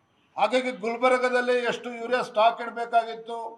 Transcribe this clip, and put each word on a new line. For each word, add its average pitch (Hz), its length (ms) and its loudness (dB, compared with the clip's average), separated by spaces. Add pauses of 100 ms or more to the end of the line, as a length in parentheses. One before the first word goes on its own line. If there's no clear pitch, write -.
(360)
ಹಾಗಾಗಿ 247 340 0
ಗುಲ್ಬರ್ಗದಲ್ಲಿ 247 920 2
ಎಷ್ಟು 233 280 -4
ಯೂರಿಯಾ 233 300 -2
ಸ್ಟಾಕ್ 233 380 2
ಇಡಬೇಕಾಗಿತ್ತು 233 800 -2 (200)